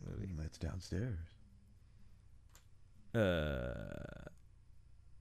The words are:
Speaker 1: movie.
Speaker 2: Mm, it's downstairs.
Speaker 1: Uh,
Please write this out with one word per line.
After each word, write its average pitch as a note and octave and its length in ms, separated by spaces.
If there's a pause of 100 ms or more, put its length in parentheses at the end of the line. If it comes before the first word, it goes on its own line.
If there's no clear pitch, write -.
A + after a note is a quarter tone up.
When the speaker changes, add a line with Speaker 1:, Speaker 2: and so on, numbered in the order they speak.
Speaker 1:
movie. G2+ 200
Speaker 2:
Mm, D#2 180
it's - 140
downstairs. F#2 580 (2000)
Speaker 1:
Uh, C2 1120 (920)